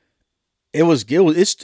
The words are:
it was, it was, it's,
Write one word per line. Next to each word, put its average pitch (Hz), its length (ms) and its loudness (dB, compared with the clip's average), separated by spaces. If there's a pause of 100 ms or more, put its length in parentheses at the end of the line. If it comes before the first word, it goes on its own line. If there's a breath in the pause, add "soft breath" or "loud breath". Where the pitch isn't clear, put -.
(720)
it 139 120 -2
was, 147 240 0
it 147 120 -2
was, 160 160 2
it's, 185 280 0